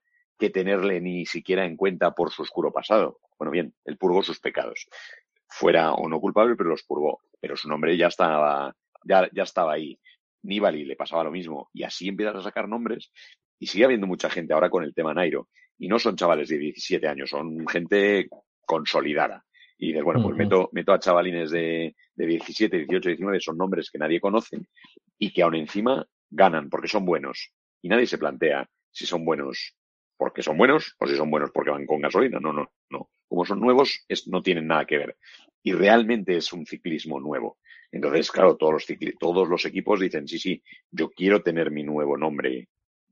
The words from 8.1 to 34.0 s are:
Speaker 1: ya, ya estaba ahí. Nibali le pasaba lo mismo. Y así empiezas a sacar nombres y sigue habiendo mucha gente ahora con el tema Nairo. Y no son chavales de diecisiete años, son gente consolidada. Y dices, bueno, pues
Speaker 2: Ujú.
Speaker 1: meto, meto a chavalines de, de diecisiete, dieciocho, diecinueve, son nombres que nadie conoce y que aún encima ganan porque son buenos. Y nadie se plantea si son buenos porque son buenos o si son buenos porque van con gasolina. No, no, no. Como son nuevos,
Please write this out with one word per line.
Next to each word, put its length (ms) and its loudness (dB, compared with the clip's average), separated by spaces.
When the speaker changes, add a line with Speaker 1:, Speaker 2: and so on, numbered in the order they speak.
Speaker 1:
ya, 300 4
ya 100 -2
estaba 300 0
ahí. 240 -6
Nibali 420 0
le 100 -8
pasaba 280 -2
lo 80 -4
mismo. 420 -10
Y 100 -8
así 260 -8
empiezas 260 -4
a 80 -8
sacar 240 -6
nombres 440 -6
y 100 -12
sigue 180 4
habiendo 220 2
mucha 220 -2
gente 240 -4
ahora 160 4
con 140 0
el 100 -8
tema 200 -2
Nairo. 340 0
Y 100 -8
no 120 2
son 160 0
chavales 340 2
de 80 0
diecisiete 500 -4
años, 220 -4
son 380 -6
gente 600 2
consolidada. 800 -2
Y 100 -6
dices, 160 -2
bueno, 180 2
pues 120 0
Speaker 2:
Ujú. 40 -4
Speaker 1:
meto, 340 4
meto 220 2
a 60 4
chavalines 520 2
de, 440 -2
de 100 -2
diecisiete, 520 0
dieciocho, 320 -2
diecinueve, 320 -2
son 160 -6
nombres 340 -2
que 60 -10
nadie 240 0
conoce 360 -2
y 160 -4
que 80 2
aún 140 4
encima 520 -2
ganan 400 4
porque 180 -6
son 180 0
buenos. 460 -2
Y 80 -8
nadie 180 4
se 100 -4
plantea 520 0
si 140 -14
son 200 -4
buenos 500 -4
porque 240 -4
son 160 -2
buenos 400 4
o 100 -2
si 100 2
son 120 -2
buenos 240 -2
porque 180 0
van 140 -6
con 140 -2
gasolina. 400 0
No, 140 -2
no, 180 -6
no. 200 -12
Como 160 -2
son 160 -2
nuevos, 480 4